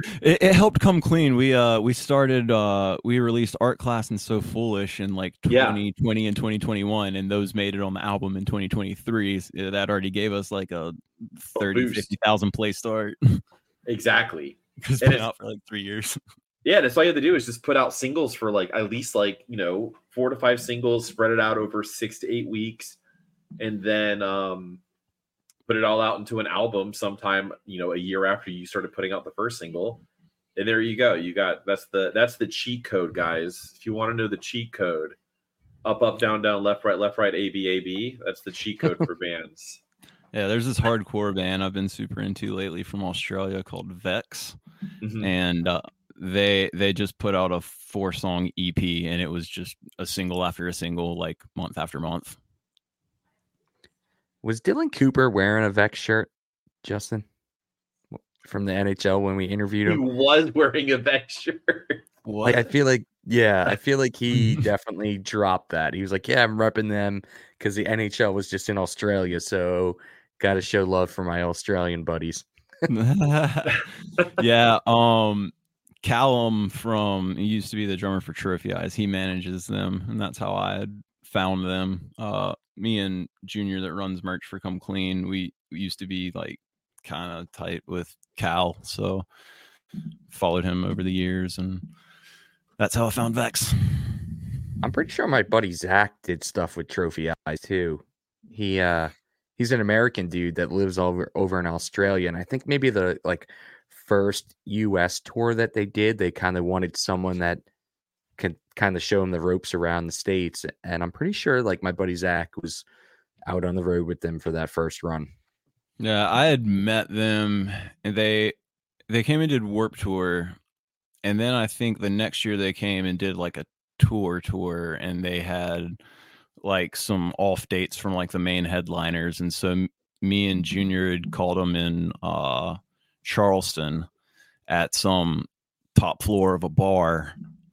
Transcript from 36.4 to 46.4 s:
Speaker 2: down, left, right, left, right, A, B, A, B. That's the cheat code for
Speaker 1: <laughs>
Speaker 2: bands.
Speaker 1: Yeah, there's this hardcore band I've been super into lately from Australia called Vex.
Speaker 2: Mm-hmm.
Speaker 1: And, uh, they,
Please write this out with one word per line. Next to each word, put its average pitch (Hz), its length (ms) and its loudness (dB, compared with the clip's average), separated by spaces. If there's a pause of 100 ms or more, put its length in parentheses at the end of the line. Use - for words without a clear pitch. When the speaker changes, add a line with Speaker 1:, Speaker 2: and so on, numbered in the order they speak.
Speaker 2:
down, 104 200 2
left, 101 220 0
right, 98 140 2
left, 101 180 0
right, 101 160 2
A, 95 160 -2
B, 95 200 -4
A, 92 100 0
B. 104 460 -6
That's - 160 -8
the 95 100 -12
cheat 104 280 -8
code - 240 0
for 90 120 -4
Speaker 1:
<laughs> - 60 -12
Speaker 2:
bands. 85 600 -10 (520)
Speaker 1:
Yeah, 104 140 0
there's 117 200 0
this 120 120 -2
hardcore 104 560 0
band 95 280 0
I've 95 100 -2
been 98 160 -2
super 104 320 -8
into 101 320 -6
lately 95 300 -6
from 101 200 -8
Australia 95 600 -4
called 92 300 -12
Vex. 95 640 -6 (460)
Speaker 2:
Mm-hmm. 107 240 -6
Speaker 1:
And, 90 420 0
uh, 87 140 0 (420)
they, 98 500 2